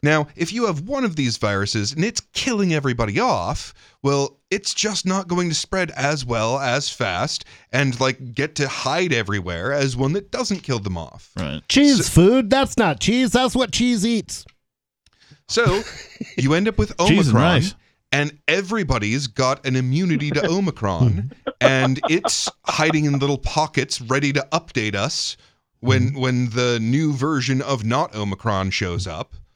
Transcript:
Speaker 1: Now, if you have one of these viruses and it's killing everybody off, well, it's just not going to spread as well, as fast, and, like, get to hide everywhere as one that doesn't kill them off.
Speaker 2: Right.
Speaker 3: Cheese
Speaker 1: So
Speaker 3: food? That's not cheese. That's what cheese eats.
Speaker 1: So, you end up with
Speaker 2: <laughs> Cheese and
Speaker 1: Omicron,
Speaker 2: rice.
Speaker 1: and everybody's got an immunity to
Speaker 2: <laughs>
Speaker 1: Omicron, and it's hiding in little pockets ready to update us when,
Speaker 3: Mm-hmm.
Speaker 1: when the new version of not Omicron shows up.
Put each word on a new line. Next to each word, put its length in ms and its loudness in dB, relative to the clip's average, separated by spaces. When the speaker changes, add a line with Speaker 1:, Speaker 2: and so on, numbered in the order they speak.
Speaker 1:
Now, 300 2
if 180 -4
you 140 -2
have 140 -2
one 220 -4
of 120 -2
these 220 -2
viruses 540 -2
and 140 -2
it's 160 -4
killing 400 0
everybody 460 -2
off, 540 -2
well, 360 0
it's 220 -4
just 320 -2
not 220 -2
going 220 0
to 60 -2
spread 360 -2
as 320 -2
well, 360 0
as 300 -2
fast, 540 -4
and, 280 0
like, 340 -2
get 220 -4
to 120 -2
hide 440 -2
everywhere 600 -2
as 240 -2
one 160 0
that 180 -6
doesn't 300 -4
kill 180 -4
them 180 -6
off. 380 -14
Speaker 2:
Right. 340 -6
Speaker 3:
Cheese 360 6
Speaker 1:
So 60 -4
Speaker 3:
food? 400 6
That's 260 2
not 220 2
cheese. 320 2
That's 240 2
what 160 0
cheese 340 0
eats. 400 -4
Speaker 1:
So, 340 2
you 160 2
end 140 2
up 100 -2
with 200 0
Speaker 2:
<laughs> 100 4
Cheese 220 6
and 80 6
Speaker 1:
Omicron, 240 6
Speaker 2:
rice. 140 -2
Speaker 1:
and 260 -2
everybody's 800 0
got 380 -2
an 100 0
immunity 560 0
to 140 0
Speaker 2:
<laughs> 40 0
Speaker 1:
Omicron, 840 0
and 380 2
it's 380 0
hiding 400 0
in 140 0
little 200 0
pockets 640 -2
ready 320 0
to 180 -2
update 440 -4
us 400 -4
when, 300 2
Speaker 3:
Mm-hmm. 100 -6
Speaker 1:
when 320 0
the 280 0
new 340 0
version 480 0
of 220 -4
not 320 -2
Omicron 560 -2
shows 360 -4
up. 260 -10